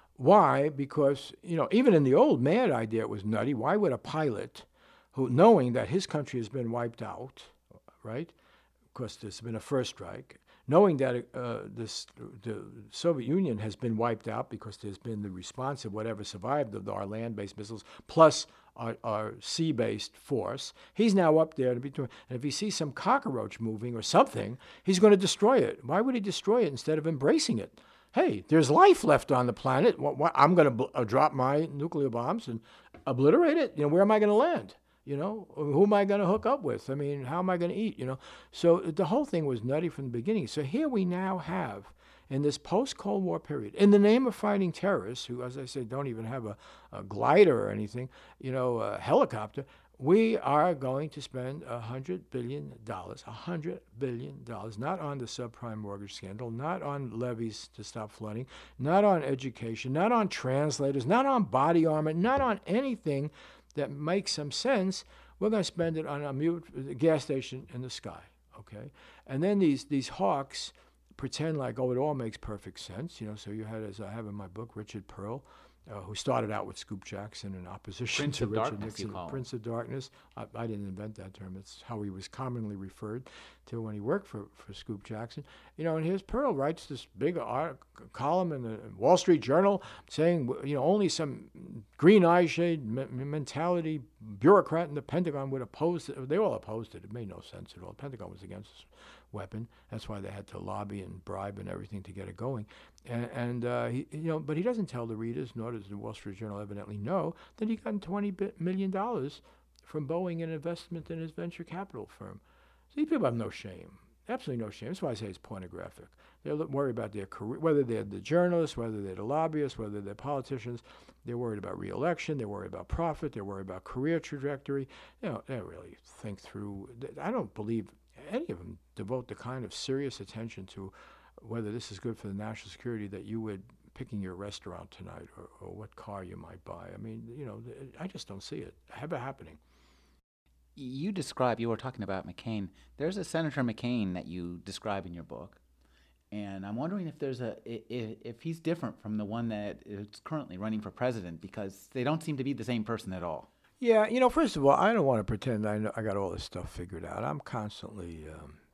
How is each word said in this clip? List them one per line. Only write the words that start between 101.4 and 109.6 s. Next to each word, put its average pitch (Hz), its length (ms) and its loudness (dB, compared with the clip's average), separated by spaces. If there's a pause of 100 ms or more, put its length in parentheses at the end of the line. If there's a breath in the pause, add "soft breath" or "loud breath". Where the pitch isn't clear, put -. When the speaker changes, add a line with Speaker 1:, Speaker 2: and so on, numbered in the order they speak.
Speaker 1:
and 95 100 -10
everything 95 360 -10
to 92 80 -18
get 95 160 -12
it 92 80 -14
going. 117 300 -6 (380 loud breath)
And, 120 300 -6
and, 120 300 -4
uh, 120 220 -2
he, 123 240 -4
you 151 120 -10
know, 160 160 -2
but 151 180 -4
he 170 60 0
doesn't 226 240 0
tell 120 200 -6
the 113 100 -4
readers, 117 380 -4
nor 117 180 -6
does 101 160 -10
the 101 80 -10
Wall 110 180 -8
Street 98 240 -12
Journal 104 220 -8
evidently 101 360 -10
know, 160 380 -2 (220 loud breath)
that 214 120 -4
he 226 80 -2
got 214 240 -4
twenty 202 320 -4 (260)
million 190 320 -2
dollars 190 520 -4 (400 soft breath)